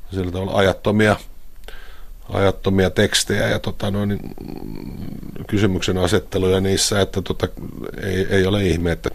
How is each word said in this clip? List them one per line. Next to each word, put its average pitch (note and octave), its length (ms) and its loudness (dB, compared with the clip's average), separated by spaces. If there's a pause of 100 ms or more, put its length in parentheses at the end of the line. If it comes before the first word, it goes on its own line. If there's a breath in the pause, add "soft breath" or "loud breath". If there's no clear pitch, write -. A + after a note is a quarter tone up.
(120)
sillä F#2 200 -4
tavalla F#2 260 -2
ajattomia, G#2 580 4 (1120 loud breath)
ajattomia F#2+ 600 2
tekstejä G2+ 580 2
ja, G#2 120 0
tota, - 320 -4
no G2+ 140 -2
niin, G2+ 300 -4 (1120)
kysymyksen G2 500 2
asetteluja F#2 640 2
niissä, F#2+ 400 2
että, F#2+ 200 0
tota, - 260 -2 (560)
ei, F#2+ 260 0
ei F#2+ 160 4
ole G2 220 2
ihme, E2+ 240 2
että - 240 -2